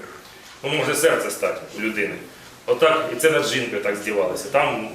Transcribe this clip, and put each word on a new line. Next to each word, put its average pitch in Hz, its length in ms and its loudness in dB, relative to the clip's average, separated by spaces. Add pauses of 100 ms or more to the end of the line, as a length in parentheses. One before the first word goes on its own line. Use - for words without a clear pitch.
(640)
Ну, 139 60 -4
може 147 240 0
серце - 360 2
стати - 300 -2 (180)
у - 20 -6
людини. 104 340 -2 (520)
Отак, 160 460 4
і - 40 -6
це 160 140 6
над 151 160 2
жінкою 117 360 -2
так 104 140 -2
здівалося, 101 560 -2
там 123 420 0